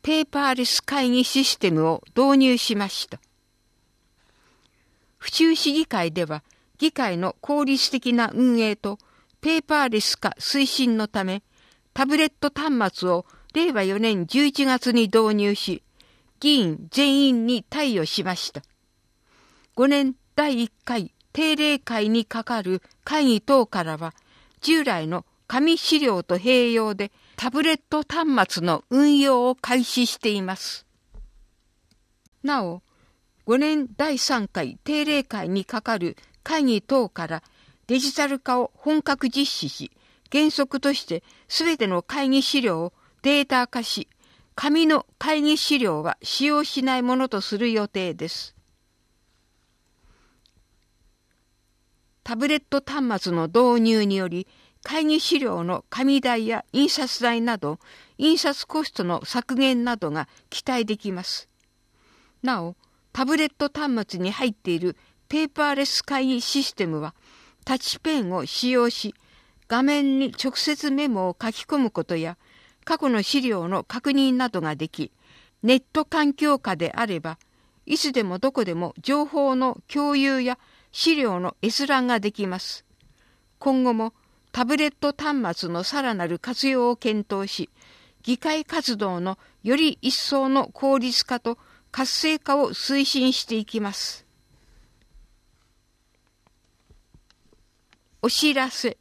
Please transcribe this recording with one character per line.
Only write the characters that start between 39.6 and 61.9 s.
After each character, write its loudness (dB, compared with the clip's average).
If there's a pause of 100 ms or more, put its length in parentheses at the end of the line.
し、 -12 (400)
原 4
則 -2
と 2
し -8
て -6 (240)
す -4
べ 2
て 0
の 0
会 -4
議 4
資 0
料 0
を -6 (300)
デ 4
ー -2
タ 0
化 -6
し、 -8 (480)
紙 2
の 2 (120)
会 0
議 4
資 0
料 0
は -4
使 -2
用 2
し -6
な 0
い -2
も 0
の 0
と -4
す -6
る 0
予 0
定 -4
で -8
す。 -14 (3750)
タ -6
ブ 0
レ 2
ッ -2
ト 0
端 -2
末 -2
の 0
導 6
入 4
に 2
よ -2
り、 -6 (340)
会 -2
議 2
資 0
料 -2
の -4
紙 2
代 0
や -6
印 2
刷 -4
代 2
な -2
ど、 -6 (380)
印 4
刷 -2
コ -2
ス -12
ト -6
の -2
削 -4
減 2
な -2
ど -4
が -4 (200)
期 -10
待 0
で -4
き -8
ま -8
す。 -8 (920)